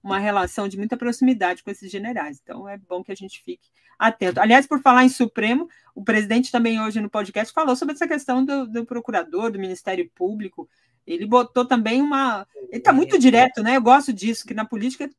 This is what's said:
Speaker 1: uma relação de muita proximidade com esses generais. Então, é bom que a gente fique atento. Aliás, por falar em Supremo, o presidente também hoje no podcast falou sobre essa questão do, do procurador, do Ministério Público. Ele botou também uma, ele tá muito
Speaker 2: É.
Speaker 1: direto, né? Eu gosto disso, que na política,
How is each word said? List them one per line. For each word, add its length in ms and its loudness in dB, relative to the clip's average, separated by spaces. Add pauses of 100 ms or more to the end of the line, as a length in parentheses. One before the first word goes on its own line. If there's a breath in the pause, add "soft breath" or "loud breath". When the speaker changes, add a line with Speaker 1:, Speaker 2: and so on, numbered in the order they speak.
Speaker 1:
uma 160 -4
relação 480 -2
de 120 -8
muita 180 -6
proximidade 680 0
com 80 -12
esses 180 -14
generais. 540 -8
Então, 240 -16
é 100 -14
bom 280 -10
que 80 -14
a 20 -10
gente 300 -18
fique 240 -16 (280 soft breath)
atento. 440 -2
Aliás, 260 6
por 140 -2
falar 240 8
em 40 8
Supremo, 600 0 (260 soft breath)
o 80 -14
presidente 480 0
também 300 0
hoje 200 -4
no 100 -6
podcast 440 -6
falou 220 2
sobre 180 -4
essa 140 -4
questão 360 -2
do, 220 -4
do 180 -6
procurador, 680 -6
do 80 -8
Ministério 520 -6
Público. 560 -8 (380)
Ele 180 -8
botou 400 0
também 360 0
uma, 480 -2 (220)
ele 100 -10
tá 120 4
muito 240 2
Speaker 2:
É. 20 4
Speaker 1:
direto, 440 6
né? 140 2
Eu 60 2
gosto 300 6
disso, 340 -6
que 80 -12
na 100 -6
política, 440 -8 (100)